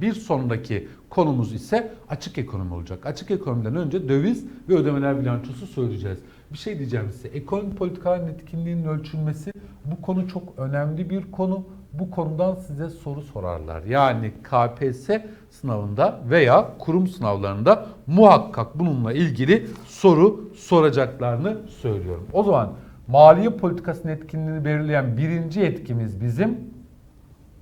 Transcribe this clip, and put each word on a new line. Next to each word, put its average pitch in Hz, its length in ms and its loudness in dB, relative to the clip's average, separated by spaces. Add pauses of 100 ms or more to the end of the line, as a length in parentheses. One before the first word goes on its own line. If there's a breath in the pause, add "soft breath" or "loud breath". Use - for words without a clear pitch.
Bir 214 120 0
sonraki 120 720 -4 (220 loud breath)
konumuz 127 440 0
ise 226 400 -4 (160)
açık - 280 -12
ekonomi 95 360 -6
olacak. 87 320 -10
Açık 147 260 -8
ekonomiden 120 440 -2
önce 160 340 -4
döviz 156 360 0 (240 loud breath)
ve 185 60 4
ödemeler 139 440 2
bilançosu 123 480 -4
söyleyeceğiz. 101 520 -4 (340 loud breath)
Bir 151 40 -12
şey 202 220 -8
diyeceğim 117 320 -4
size. - 160 -14
Ekonomi 196 480 -6
politikalarının 180 560 -2
etkinliğinin 165 540 -6
ölçülmesi, 156 680 -4 (320 loud breath)
bu 160 160 -8
konu 185 260 -2
çok 180 160 -10 (140)
önemli 147 520 -4
bir 190 220 -6
konu. 190 340 -2 (280 loud breath)
Bu 180 180 -6
konudan 170 440 -2
size 156 340 -8
soru 147 320 -10
sorarlar. 82 640 -8
Yani 113 480 2 (120)
K 120 320 0
P 135 180 -2
S 127 60 -14
S 214 280 -2 (220 loud breath)
sınavında 107 720 -2 (100)
veya 156 400 6 (100)
kurum 180 280 2
sınavlarında 101 800 2 (220 loud breath)
muhakkak 151 720 6
bununla 127 340 0
ilgili 147 540 2 (180)
soru 190 720 4
soracaklarını 139 1000 0 (100)
söylüyorum. 90 680 -6
O 196 100 2
zaman 135 300 2 (340 loud breath)
maliye 156 420 10
politikasının 170 640 -4
etkinliğini 156 520 -6
belirleyen 147 520 0
birinci 165 440 -2
etkimiz 113 600 -2
bizim 139 380 -2 (1040)